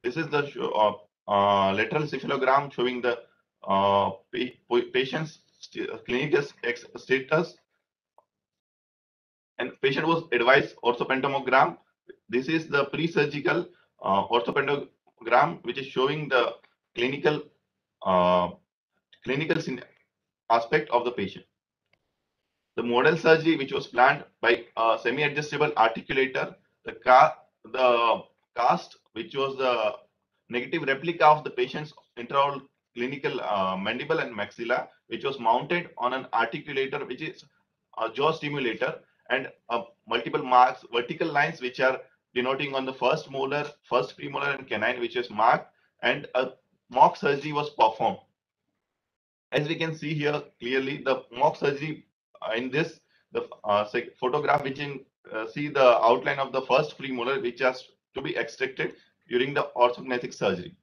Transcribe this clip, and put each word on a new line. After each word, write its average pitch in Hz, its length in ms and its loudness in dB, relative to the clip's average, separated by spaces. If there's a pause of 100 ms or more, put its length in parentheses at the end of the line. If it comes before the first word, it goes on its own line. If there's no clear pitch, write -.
This 123 140 -4
is 156 120 -4
the 143 200 0
sho-, 120 220 -6
uh, - 600 -2
uh, 101 420 4
lateral 110 300 0
cephalogram 139 680 0
showing 123 280 -2
the, 120 200 0 (420)
uh, 98 480 2
pa-, - 460 -8 (120)
pa-, 120 240 2
patient's 135 460 -4 (220)
st-, - 280 -10 (160)
clinical 143 380 0 (220)
ex-, 120 200 -6 (120)
status. 143 580 0 (2000)
And 127 200 -6
patient 143 260 0
was 165 260 0
advised 131 520 4
orthopentomogram. 135 920 2 (500)
This 131 200 -2
is 160 200 -2
the 139 180 2
pre-surgical, 147 840 -2 (340)
uh, 98 240 2
orthopentogram, 139 1400 0
which 139 140 -6
is 135 80 -10
showing 143 420 -2
the 123 260 0 (400)
clinical, 143 480 -2 (600)
uh, 90 480 4 (720)
clinical 151 360 -2
syn-, - 220 -8 (680)
aspect 151 400 2
of 120 140 2
the 123 60 0
patient. - 340 -8 (1300)
The 113 80 -4
model 131 320 4
surgery, 160 400 4
which 135 160 -4
was - 160 -4
planned 127 360 4 (160)
by 117 240 2 (120)
a 113 260 4
semi-adjustable 147 760 0
articulator, 131 760 0 (300)
the - 80 -10
ca-, 131 420 6 (300)
the 117 580 2 (340)
cast, 139 400 0 (180)
which 113 200 -10
was 135 240 -4
the 120 380 0 (520)
negative 131 360 -4
replica 160 420 0
of 151 160 6
the 131 80 -8
patient's 151 420 -6 (240)
intraoral 135 460 -2 (320)
clinical, 135 460 -6
uh, 95 360 -2
mandible 127 440 -4
and 127 120 -8
maxilla, 113 540 -4 (220)
which 113 160 -10
was 135 160 -4
mounted 135 580 0
on 123 160 -2
an 131 180 -6
articulator, 135 720 -4
which 131 180 -10
is - 220 -12 (560)
a 113 80 -2
jaw 143 220 0
stimulator, 143 720 -4 (300)
and, 131 200 -2 (180)
uh, 120 140 -2 (260)
multiple 147 340 -2
marks, 127 480 4
vertical 151 380 -2
lines, 151 320 0
which 127 200 -6
are 131 200 2 (340)
denoting 135 400 -2
on 131 120 -4
the 131 80 -8
first 139 360 -2
molar, 139 400 -4 (120)
first - 340 -2
premolar 139 400 -4
and 131 100 -14
canine, 120 340 -2
which 120 160 -4
is 123 120 -4
marked, 113 420 2 (320)
and 139 320 0
a - 180 0 (360)
mock 131 280 4
surgery 143 360 -2
was 147 180 -4
performed. 110 480 0 (1300)
As 151 160 -2
we 165 60 -4
can 160 200 -4
see 156 200 -6
here 147 280 -2 (180)
clearly, 135 440 -4
the 131 260 0
mock 135 260 0
surgery, 143 500 -4 (340)
uh, - 120 -6
in 127 180 -4
this, 156 300 -2 (320)
the, 117 140 -4 (180)
uh, 104 200 2
sec-, - 320 -6
photograph, 143 460 0
which 135 160 -8
in, 143 260 -10 (260)
uh, 110 160 -6
see 147 220 -6
the 131 340 6
outline 127 360 2
of 131 140 -4
the 131 100 -2
first 143 360 0
premolar, 131 440 -4
which 120 180 -4
has 127 240 0 (300)
to 135 80 -8
be 143 120 -6
extracted 131 600 -4 (340)
during 127 240 0
the 143 240 0
orthognathic 123 560 0
surgery. 92 500 -2